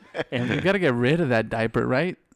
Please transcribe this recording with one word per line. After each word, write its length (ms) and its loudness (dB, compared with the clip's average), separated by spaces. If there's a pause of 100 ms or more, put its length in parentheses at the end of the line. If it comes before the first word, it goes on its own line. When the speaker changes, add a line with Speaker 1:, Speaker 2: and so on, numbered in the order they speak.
(300)
Speaker 1:
And 200 -4
Speaker 2:
You 100 -2
gotta 180 2
get 140 2
rid 280 2
of 100 0
that 180 0
diaper, 380 -2
right? 320 -2 (180)